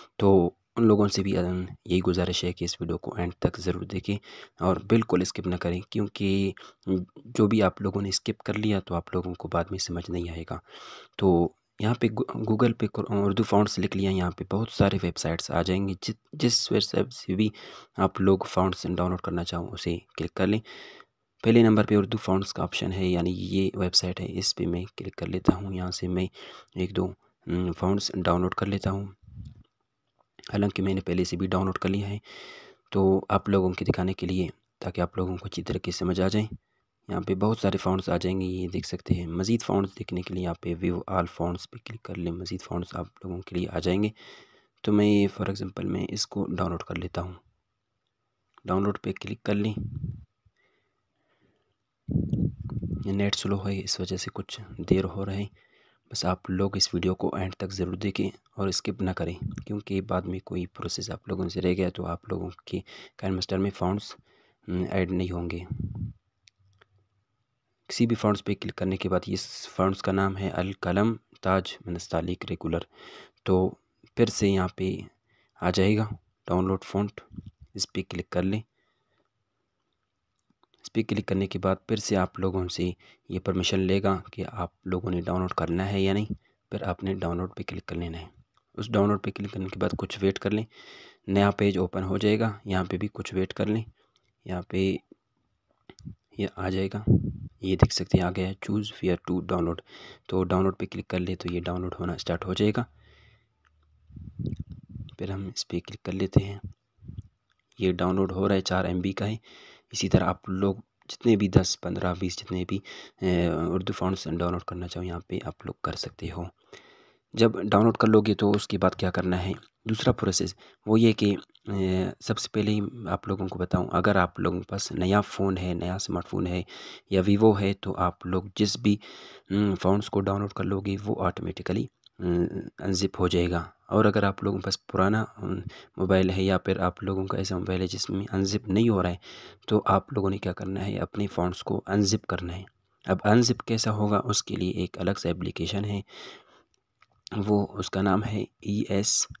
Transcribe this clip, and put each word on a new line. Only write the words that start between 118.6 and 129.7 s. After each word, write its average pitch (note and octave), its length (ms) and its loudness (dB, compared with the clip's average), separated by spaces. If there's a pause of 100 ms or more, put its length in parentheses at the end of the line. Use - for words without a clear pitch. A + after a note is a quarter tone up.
बाद F#2 160 4
क्या F#2 160 -2
करना F2+ 260 0
है, F#2 180 -2 (340)
दूसरा A2 240 2
प्रोसेस F#2 420 0 (320)
वो G#2+ 100 6
ये A2+ 160 8
कि, G2+ 220 4
अ, - 40 -4 (800)
सबसे - 340 -4
पहले G#2 160 0
ही G#2 100 2 (280)
आप F#2+ 200 -4
लोगों G2 200 -2
को F2+ 100 -8
बताऊँ, F2+ 340 0
अगर G2 240 4
आप F2+ 240 0
लोगों F2+ 180 0
के F#2 120 -8
पास - 220 -6
नया F#2+ 280 4
फ़ोन G2 360 -2
है, F2+ 180 -2
नया F2 240 -4
स्मार्टफोन F#2 480 -4
है F2+ 180 -2 (480)
या F#2+ 100 4
Vivo G2+ 380 8
है, G2 140 2
तो F#2+ 180 -6
आप F#2 340 -2
लोग F#2 300 -2
जिस G#2+ 240 0
भी, G#2 200 4 (520)
उम, G2+ 220 4